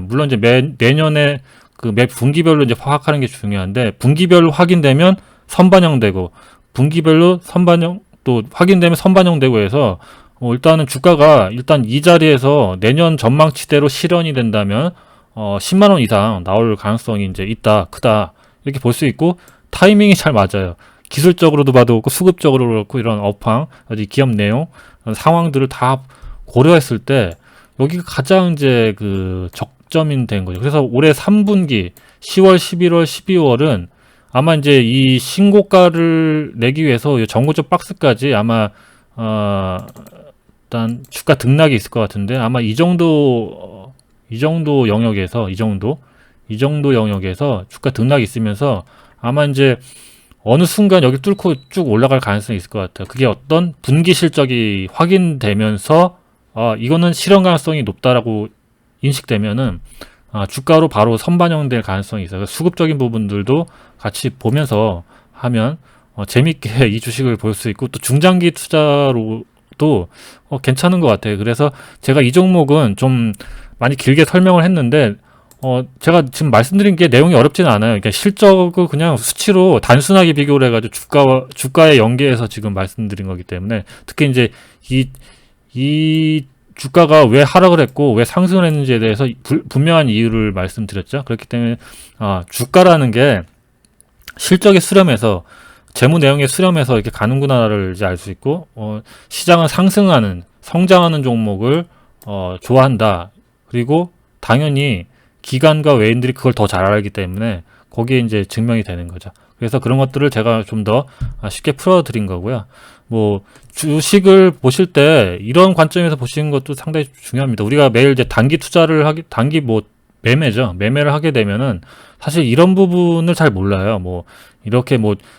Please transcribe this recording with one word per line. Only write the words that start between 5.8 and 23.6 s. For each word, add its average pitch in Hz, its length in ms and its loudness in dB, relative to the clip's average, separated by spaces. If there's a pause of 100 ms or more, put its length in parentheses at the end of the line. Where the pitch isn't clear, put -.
분기별로 160 720 2
선반영 175 560 0 (240)
또 120 260 -2
확인되면 175 460 2
선반영되고 165 640 2
해서, 107 400 0 (400)
어, 120 140 -4
일단은 156 340 2
주가가 147 640 4
일단 127 320 0
이 123 180 -2
자리에서 143 800 4
내년 151 380 2
전망치대로 147 720 0
실현이 165 420 -2
된다면, 113 600 -2 (440)
어, 104 240 -6
십만 202 320 2
원 175 100 2
이상 104 440 -2
나올 107 320 0
가능성이 107 480 -4
이제 95 180 -8
있다, 107 480 0
크다 107 400 -2 (320)
이렇게 139 160 -8
볼 120 140 0
수 156 120 -4
있고 160 320 -2 (320)
타이밍이 202 460 4
잘 - 160 0
맞아요. 95 440 -2 (340)
기술적으로도 151 640 2
봐도 120 200 4
그렇고 113 160 0
수급적으로 143 580 0
그렇고 110 320 -4
이런 110 200 -2
업황, 110 480 -4 (220)